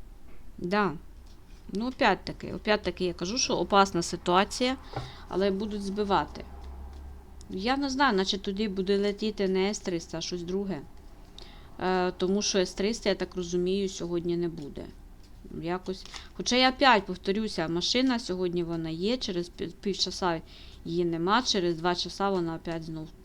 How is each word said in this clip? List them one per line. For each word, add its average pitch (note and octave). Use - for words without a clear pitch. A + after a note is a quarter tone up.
Да. F#3+
Ну, A3
опять-таки, -
опять-таки F#3
я E3+
кажу, G3
що -
опасна F#3
ситуація, G3
але G3
будуть G#3
збивати. G3
Я G#3
не C#4
знаю, C4
наче F#3+
туди G3+
буде F#3+
летіти G3+
не F#3+
С G#3
триста, E3+
а -
щось F3
друге. F#3
Е, F3+
тому F#3+
що -
С -
триста, G#3+
я F#3+
так F3+
розумію, F3+
сьогодні E3+
не F3
буде. D#3+
Якось... F3+
Хоча F#3+
я B3+
опять B3+
повторюся, F#3+
машина A#3
сьогодні F3+
вона E3
є, F#3+
через F3
пі-, -
півчаса F#3
її E3+
нема, F3
через F3
два F3
часа G3
вона E3+
опять E3
знов D#3+